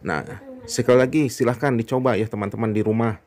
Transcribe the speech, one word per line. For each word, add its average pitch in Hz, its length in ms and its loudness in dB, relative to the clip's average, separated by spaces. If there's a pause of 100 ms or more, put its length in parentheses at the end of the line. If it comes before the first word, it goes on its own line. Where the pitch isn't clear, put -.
Nah, 78 180 -2 (460)
sekali 127 320 4
lagi 151 220 2 (100)
silahkan 127 400 0
dicoba 120 480 0
ya, 110 80 0
teman-teman, 107 420 -4
di 107 140 0
rumah. 110 320 2 (100)